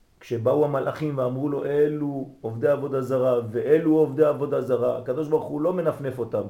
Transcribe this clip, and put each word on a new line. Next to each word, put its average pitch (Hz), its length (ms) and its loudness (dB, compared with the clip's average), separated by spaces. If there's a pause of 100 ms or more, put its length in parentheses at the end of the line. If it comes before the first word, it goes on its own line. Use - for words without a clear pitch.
(200)
כשבאו 127 440 2
המלאכים 143 540 -2
ואמרו 131 300 -2
לו, 143 160 -4
"אלו 147 640 0 (120)
עובדי 113 280 -2
עבודה 131 340 0
זרה, 127 380 2 (100)
ואלו 156 480 4
עובדי 147 260 2
עבודה 135 360 0
זרה", 123 380 0
הקדוש 131 300 -4
ברוך 156 160 0
הוא 147 160 -6
לא 170 120 2
מנפנף 139 460 -4
אותם, 113 300 -2